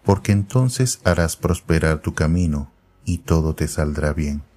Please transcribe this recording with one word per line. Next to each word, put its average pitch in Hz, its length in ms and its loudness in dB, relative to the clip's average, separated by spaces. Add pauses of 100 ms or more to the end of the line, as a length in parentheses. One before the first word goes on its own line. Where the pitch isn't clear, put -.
porque 98 280 2
entonces 123 680 0
harás 85 340 2
prosperar 80 640 0
tu - 160 -6
camino, 80 560 0 (340)
y 90 140 -4
todo 80 360 0
te 80 140 -4
saldrá 76 440 -2
bien. 73 300 -4 (140)